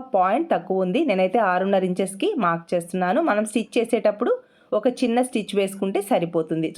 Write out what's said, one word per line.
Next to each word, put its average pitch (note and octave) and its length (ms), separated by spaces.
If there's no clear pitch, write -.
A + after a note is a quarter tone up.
పాయింట్ G3+ 400
తక్కువ F#3+ 300
ఉంది. F#3 240
నేనైతే F#3 300
ఆరున్నర F#3+ 380
ఇంచెస్కి F#3+ 380
మార్క్ E3+ 280
చేస్తున్నాను. F3+ 560
మనం G#3+ 220
స్టిచ్ A3+ 260
చేసేటప్పుడు A3+ 560
ఒక G#3 100
చిన్న A#3+ 280
స్టిచ్ G#3 320
వేసుకుంటే G3 500
సరిపోతుంది. E3 680